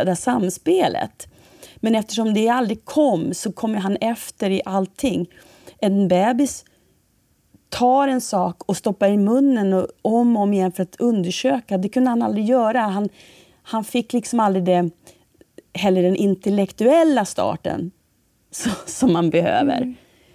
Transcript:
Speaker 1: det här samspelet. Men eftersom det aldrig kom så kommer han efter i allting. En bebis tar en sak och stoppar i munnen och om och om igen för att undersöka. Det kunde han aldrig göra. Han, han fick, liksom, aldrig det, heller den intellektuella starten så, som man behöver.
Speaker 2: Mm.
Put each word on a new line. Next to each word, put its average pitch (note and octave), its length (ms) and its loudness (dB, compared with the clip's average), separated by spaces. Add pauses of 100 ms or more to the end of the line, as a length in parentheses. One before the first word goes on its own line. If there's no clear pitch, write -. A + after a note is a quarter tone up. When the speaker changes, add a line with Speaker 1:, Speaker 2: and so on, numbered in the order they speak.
Speaker 1:
det F#3 60 0
här F3 40 0
samspelet. B3 1120 -2 (480)
Men A3 180 0
eftersom A3 400 -2
det A3 140 2
aldrig A#3 360 -2
kom A3 500 0
så G3 180 -6
kommer G#3+ 260 -4
han G3 180 -2
efter A3+ 540 -4
i F#3+ 140 0
allting. F#3+ 640 -2 (520)
En G3+ 300 2
bebis A#3 560 0 (1040)
tar C4 400 2
en B3+ 120 0
sak F3+ 460 -4
och F#3+ 100 -2
stoppar G3+ 320 0
i G#3 80 2
munnen A3 560 2
och - 140 0 (160)
om A#3 340 2
och G3+ 60 0
om G3+ 120 0
igen F#3 180 0
för F#3+ 100 -4
att F3+ 180 -10
undersöka. A#3 800 -2
Det G3 100 -2
kunde B3+ 220 0
han A#3 120 0
aldrig G#3+ 220 -2
göra. A#3 360 2
Han, G#3 280 -2 (540)
han A3 220 -6
fick, A#3+ 280 -4
liksom, A#3+ 280 -2
aldrig F#3+ 240 2
det, F3 260 2 (840)
heller F#3 280 2
den F#3 140 2
intellektuella G#3+ 1080 2
starten - 640 -4 (600)
så, - 200 -6 (160)
som B3 260 0
man E3+ 180 0
behöver. E3+ 460 0
Speaker 2:
Mm. B3+ 180 -6 (400)